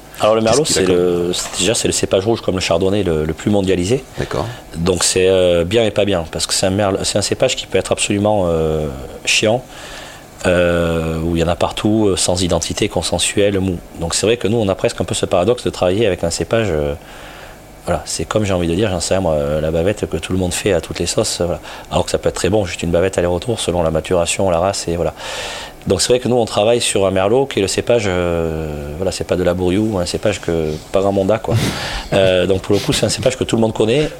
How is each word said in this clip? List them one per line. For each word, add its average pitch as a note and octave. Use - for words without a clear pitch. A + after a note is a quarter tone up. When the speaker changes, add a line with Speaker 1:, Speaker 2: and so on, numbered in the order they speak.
Speaker 1:
Alors A2
le A2+
merlot, A#2
Speaker 2:
Qu'est-ce -
qu'il F#2+
a -
Speaker 1:
c'est F#2
Speaker 2:
comme -
Speaker 1:
le, F2+
c'est, -
déjà, G2
c'est -
le -
cépage -
rouge A2+
comme F#2
le F#2
chardonnay F#2+
le, D#2+
le D#2+
plus -
mondialisé. F#2+
Speaker 2:
D'accord. -
Speaker 1:
Donc E2+
c'est, F#2
euh, F2+
bien A2
et G#2+
pas G2+
bien, F#2+
parce E2
que -
c'est -
un F#2+
merle-, G2
c'est -
un G#2
cépage -
qui -
peut -
être -
absolument, G#2
euh, D#2+
chiant, A2+
euh, E2+
où E2+
il E2
y -
en E2
a E2+
partout, G#2+
euh, F#2
sans F2+
identité, F2
consensuel, F#2+
mou. F#2
Donc E2+
c'est -
vrai A#2
que -
nous, A2+
on G#2+
a F#2+
presque -
un G2
peu G#2+
ce -
paradoxe G2
de -
travailler F#2+
avec F2+
un E2+
cépage, A2
euh, D2
voilà, E2
c'est -
comme, G#2+
j'ai G2
envie F2
de E2
dire, G#2+
j'en F#2
sais F#2
rien, F#2+
moi, E2+
euh, D2+
la D#2
bavette E2+
que F2
tout -
le F#2
monde F2+
fait G#2
à E2+
toutes -
les F2
sauces, -
euh, F2
voilà. E2+
Alors -
que -
ça D#2+
peut F2
être E2
très -
bon, G#2
juste -
une E2+
bavette F2
aller-retour F2+
selon F2
la E2
maturation, E2+
la E2+
race, G2
et E2+
voilà. D#2
Donc F#2+
c'est -
vrai B2+
que -
nous, A#2+
on A#2
travaille A2+
sur G2
un F#2
merlot G#2
qui C3
est -
le F#2+
cépage, A2+
euh, D#2+
voilà, F2+
c'est -
pas F#2
de F2+
la F2
bourriou, F#2+
un F2
cépage G2+
que D#2+
pas G2
grand G2
monde G2
a, A2
quoi. -
Speaker 2:
<laughs> -
Speaker 1:
Euh, F#2
donc F#2
pour G#2
le G2+
coup, -
c'est -
un A2
cépage B2+
que -
tout F#2
le A2+
monde A2
connaît, A#2+